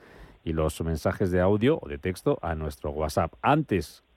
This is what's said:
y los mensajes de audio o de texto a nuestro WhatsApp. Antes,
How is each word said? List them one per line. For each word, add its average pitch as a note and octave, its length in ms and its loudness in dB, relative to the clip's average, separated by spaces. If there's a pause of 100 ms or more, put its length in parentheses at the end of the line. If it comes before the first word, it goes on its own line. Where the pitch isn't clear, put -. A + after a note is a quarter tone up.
(440)
y D#2+ 100 -2
los D#2 260 0
mensajes F2 500 0
de F2+ 120 4
audio G#2+ 400 4
o - 80 -12
de D2 80 -8
texto F#2 420 -2
a E2 140 -4
nuestro D#2 380 -6
WhatsApp. D#2 400 0 (100)
Antes, C3 600 0 (120)